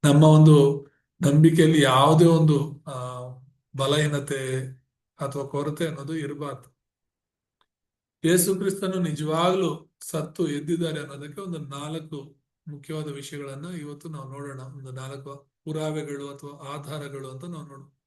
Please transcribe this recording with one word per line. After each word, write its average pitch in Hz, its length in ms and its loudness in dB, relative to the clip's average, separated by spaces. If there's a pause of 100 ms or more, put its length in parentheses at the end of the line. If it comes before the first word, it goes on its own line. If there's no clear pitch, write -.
ನಮ್ಮ 147 200 6
ಒಂದು 156 640 8 (340)
ನಂಬಿಕೆಯಲ್ಲಿ 156 600 6
ಯಾವುದೇ 143 440 6
ಒಂದು, 151 580 2
ಆ, 127 380 -12 (540)
ಬಲಹೀನತೆ 135 920 -2 (520)
ಅಥವಾ 139 260 -8
ಕೊರತೆ 147 420 -4
ಅನ್ನೋದು 147 300 -10
ಇರಬಾರ್ದು. 143 580 -12 (1500)
ಯೇಸು 180 300 2
ಕ್ರಿಸ್ತನು 185 440 -4
ನಿಜವಾಗ್ಲೂ 160 1000 -2
ಸತ್ತು 160 460 -6
ಎದ್ದಿದ್ದಾರೆ 160 520 -4
ಅನ್ನೋದಕ್ಕೆ 143 420 -14
ಒಂದು 180 180 -10
ನಾಲ್ಕು 151 760 -12 (300)
ಮುಖ್ಯವಾದ 151 400 -10
ವಿಷಯಗಳನ್ನ 139 580 -14
ಇವತ್ತು 151 440 -14
ನಾವು 139 220 -14
ನೋಡೋಣ. 139 300 -14
ಒಂದು 131 300 -18
ನಾಲ್ಕು 135 600 -16 (120)
ಪುರಾವೆಗಳು 151 680 -8
ಅಥವಾ 143 440 -16
ಆಧಾರಗಳು 143 560 -12
ಅಂತ 131 160 -14
ನಾವು 160 220 -14
ನೋಡೋಣ. 135 160 -20 (240)